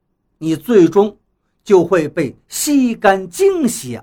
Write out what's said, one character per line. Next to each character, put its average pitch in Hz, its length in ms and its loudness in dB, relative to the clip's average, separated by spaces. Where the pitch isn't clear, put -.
你 160 160 -4
最 185 340 2
终 208 260 0
就 180 220 2
会 170 240 -2
被 143 280 -6
吸 262 460 -2
干 190 360 0
精 359 380 -2
血 123 360 -10